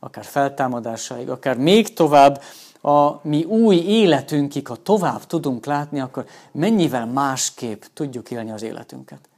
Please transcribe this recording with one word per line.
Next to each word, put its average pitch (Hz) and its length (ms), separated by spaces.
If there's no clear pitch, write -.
akár - 240
feltámadásáig, 127 1040
akár 131 280
még 190 380
tovább 143 480
a 147 480
mi 151 160
új 220 320
életünkig, 151 880
ha 120 100
tovább 175 500
tudunk 143 400
látni, 147 340
akkor 131 260
mennyivel 156 540
másképp 127 760
tudjuk 127 360
élni 113 200
az 107 120
életünket. 131 760